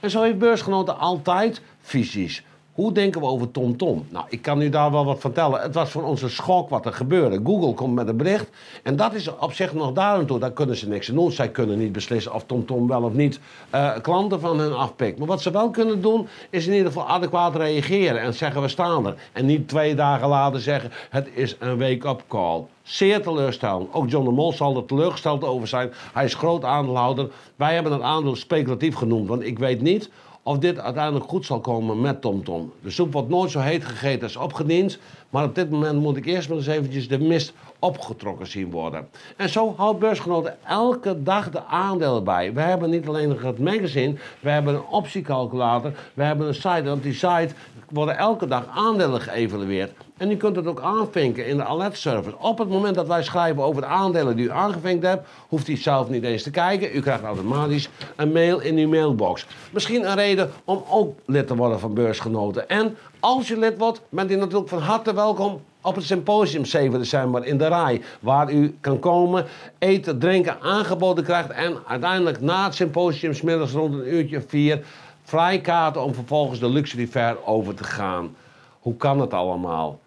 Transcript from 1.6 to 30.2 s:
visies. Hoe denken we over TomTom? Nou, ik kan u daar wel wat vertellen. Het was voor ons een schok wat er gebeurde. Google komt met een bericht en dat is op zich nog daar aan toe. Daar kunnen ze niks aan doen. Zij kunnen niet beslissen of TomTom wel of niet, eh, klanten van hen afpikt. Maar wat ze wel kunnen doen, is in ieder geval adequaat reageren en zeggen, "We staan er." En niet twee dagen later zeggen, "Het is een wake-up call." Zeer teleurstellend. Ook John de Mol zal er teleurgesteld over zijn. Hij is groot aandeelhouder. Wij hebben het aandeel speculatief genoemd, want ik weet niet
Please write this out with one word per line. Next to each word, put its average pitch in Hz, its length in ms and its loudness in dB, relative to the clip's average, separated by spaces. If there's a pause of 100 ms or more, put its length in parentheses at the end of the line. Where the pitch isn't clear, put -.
visies. 101 640 -4 (260)
Hoe 202 220 -2
denken 196 280 2
we 147 60 -2
over 123 240 -2
TomTom? 123 580 -2
Nou, 85 200 -6
ik 120 140 -10
kan 147 200 0
u 147 60 2
daar 147 220 4
wel 143 140 2
wat 139 160 0
vertellen. 139 400 0
Het 131 140 -6
was 151 160 0
voor 147 120 -6
ons 135 200 -2
een 127 80 -2
schok 180 380 0
wat 127 180 -2
er 107 60 -4
gebeurde. 127 520 2
Google 151 300 2
komt 127 200 -2
met 120 140 0
een 113 80 0
bericht 185 320 0 (340)
en 139 140 0
dat 208 180 2
is 160 240 -6
op - 140 -2
zich 180 200 -4
nog 147 200 -2
daar 196 240 4
aan 160 100 2
toe. 127 120 0
Daar 123 140 -2
kunnen 131 240 0
ze 101 120 -6
niks 104 200 -4
aan 113 60 -4
doen. 170 180 4
Zij 120 160 -2
kunnen 104 300 0
niet 110 140 0
beslissen 107 420 -4
of 110 100 -6
TomTom 123 440 -2
wel 123 140 2
of 117 100 0
niet, 139 280 2 (300)
eh, 139 200 2 (120)
klanten 185 380 0
van 165 180 0
hen 151 180 0
afpikt. 120 420 -2
Maar 151 100 -4
wat 190 140 0
ze 185 80 0
wel 214 200 2
kunnen 220 320 2
doen, 220 260 2 (220)
is 170 160 -2
in 190 60 2
ieder 196 140 4
geval 156 220 -2
adequaat 175 480 2
reageren 151 640 2
en 117 140 -2
zeggen, 143 280 -2
"We 135 60 0
staan 170 380 0
er." 98 80 -4 (180)
En 127 140 0
niet 151 220 2
twee 151 260 2
dagen 139 340 2
later 139 320 2
zeggen, 123 300 -2 (200)
"Het 135 240 -2
is 123 240 -2
een 123 200 -2
wake-up 131 500 -2
call." 85 360 -2 (180)
Zeer 196 400 2
teleurstellend. 120 680 -2
Ook 135 180 0
John 139 140 2
de 120 80 2
Mol 147 200 2
zal 139 240 0
er 123 80 -4
teleurgesteld 147 600 0
over 127 240 -4
zijn. 127 240 -2 (200)
Hij 139 120 0
is 127 100 -2
groot 170 300 0
aandeelhouder. 135 680 0 (260)
Wij 156 180 2
hebben 156 180 0
het 135 100 -2
aandeel 143 340 0
speculatief 143 580 0
genoemd, 113 340 0
want 117 140 -2
ik 107 160 -6
weet 123 220 0
niet 190 300 2 (320)